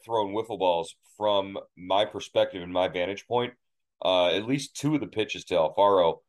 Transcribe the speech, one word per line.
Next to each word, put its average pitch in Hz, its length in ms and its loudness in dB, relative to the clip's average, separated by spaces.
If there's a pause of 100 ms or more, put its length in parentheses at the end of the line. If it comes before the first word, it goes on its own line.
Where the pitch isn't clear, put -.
throwing 107 280 -2
wiffle 104 260 -6
balls. 85 360 0 (220)
From 98 420 0 (180)
my 92 280 0
perspective 101 580 -2
and 90 100 -10
my 90 140 2
vantage 90 400 -4
point, 123 260 -2 (500)
uh, 90 260 4
at 98 180 0
least 135 280 -4
two 151 200 0
of 135 60 -2
the 98 60 -6
pitches 104 380 -6
to - 80 -4
Alfaro 90 760 4